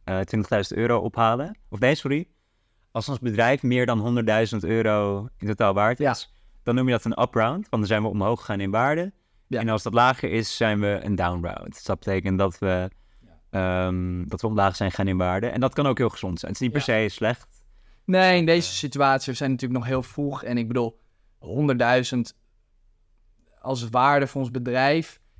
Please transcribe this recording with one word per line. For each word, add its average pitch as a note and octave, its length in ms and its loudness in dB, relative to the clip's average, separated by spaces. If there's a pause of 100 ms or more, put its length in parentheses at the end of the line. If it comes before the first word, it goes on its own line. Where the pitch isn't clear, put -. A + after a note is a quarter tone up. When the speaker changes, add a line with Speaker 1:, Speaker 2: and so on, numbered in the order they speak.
Speaker 1:
eh, F#2 160 -4
twintigduizend G2+ 600 -2
euro A#2 200 2
ophalen. A#2 580 0 (120)
Of G#2 100 -8
nee, C3 160 4
sorry. D3 320 -4 (640)
Als A#2 180 -6
ons B2+ 100 -4
bedrijf A#2 440 2
meer B2 220 2
dan A#2 140 2
honderdduizend A2 640 0
euro G#2 640 0 (100)
in G#2+ 100 -8
totaal G#2 260 2
waard G#2+ 260 2
is, C#3+ 60 0
Speaker 2:
Ja. B2 100 2 (480)
Speaker 1:
dan A#2+ 120 0
noem B2+ 100 2
je C3 60 2
dat A#2 140 0
een A#2 160 -2
upround, B2 380 0 (100)
want - 0 -
dan G#2+ 160 0
zijn G#2 160 2
we A2 60 0
omhoog G#2 320 0
gegaan G2+ 200 -6
in G2 120 -4
waarde. D3 400 0 (360)
Speaker 2:
Ja. A#2+ 120 -4
Speaker 1:
En A2+ 100 -2
als A2 140 0
dat G#2 100 -4
lager B2 380 4
is, A2 260 -2
zijn G#2+ 220 2
we G2+ 240 0
een G2+ 120 -2
downround. F2 580 -4
Dus - 100 -20
dat F#2+ 160 -4
betekent F#2+ 380 -2
dat F#2+ 220 0
we, F#2 300 0 (600)
Speaker 2:
Ja. F#2 380 0
Speaker 1:
ehm, F2+ 400 -2
dat - 140 -8
we A2+ 60 -2
omlaag G2+ 280 2
zijn G2 140 0
gegaan G2 180 -2
in F#2 100 0
waarde. F#2 300 0
En A#2+ 120 -4
dat C3 140 0
kan D3 140 0
ook C3 100 0
heel A#2+ 120 2
gezond F2+ 300 -8
zijn. - 120 -10
Het - 100 -8
is B2+ 120 0
niet D3 120 -2
per A#2+ 100 0
Speaker 2:
Ja. A2 140 2
Speaker 1:
se - 60 -16
slecht. - 480 -4 (420)
Speaker 2:
Nee, F#3 320 4
in E3+ 80 2
Speaker 1:
Dat, E3 100 6
Speaker 2:
deze E3+ 140 0
Speaker 1:
eh, - 60 -8
Speaker 2:
situatie, C#3 560 0
we A#2+ 60 -6
zijn C3+ 140 -2
natuurlijk B2+ 280 -2
nog A#2 100 -6
heel C3 140 -2
vroeg. - 400 -6
En A#2+ 140 -2
ik A#2 100 -2
bedoel, A#2+ 320 -2 (380)
honderdduizend B2 960 0 (1300)
als A#2+ 280 -4
waarde C3+ 380 4
voor C#3 140 -6
ons B2 100 -4
bedrijf C3 680 0 (200)